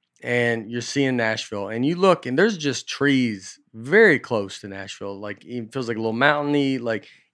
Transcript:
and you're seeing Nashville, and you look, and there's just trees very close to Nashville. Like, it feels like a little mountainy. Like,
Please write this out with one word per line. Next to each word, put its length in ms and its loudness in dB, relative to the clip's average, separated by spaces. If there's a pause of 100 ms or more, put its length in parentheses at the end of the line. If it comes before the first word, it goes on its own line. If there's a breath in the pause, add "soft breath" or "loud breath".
(240)
and 480 0
you're 100 -4
seeing 360 0
Nashville, 520 -4
and 160 -2
you 100 0
look, 300 4
and 120 -2
there's 200 2
just 320 -4
trees 680 0 (140)
very 460 4
close 420 -4
to 60 -12
Nashville. 520 -12
Like, 260 -12
it 260 -10
feels 160 -6
like 100 -4
a 20 -4
little 140 -2
mountainy. 680 2
Like, 280 -4 (260 soft breath)